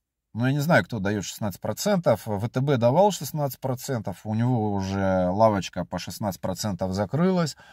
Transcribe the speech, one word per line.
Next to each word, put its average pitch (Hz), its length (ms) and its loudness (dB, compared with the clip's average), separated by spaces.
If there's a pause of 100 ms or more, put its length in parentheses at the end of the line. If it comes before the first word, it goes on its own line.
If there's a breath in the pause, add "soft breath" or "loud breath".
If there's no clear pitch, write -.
(360)
Ну, 117 120 0
я 131 40 2
не 147 80 0
знаю, 170 240 4
кто 120 160 -6
даёт 98 240 0
шестнадцать - 380 -8
процентов. 156 640 0
В 107 240 -2
Т - 100 -4
Б 139 180 2
давал 139 340 4
шестнадцать 147 480 -6
процентов, 123 640 -6
у 110 100 -4
него 110 400 2
уже 95 560 2
лавочка 98 560 2
по 90 140 -6
шестнадцать - 420 -6
процентов 95 520 -4
закрылась. 160 640 0 (180 loud breath)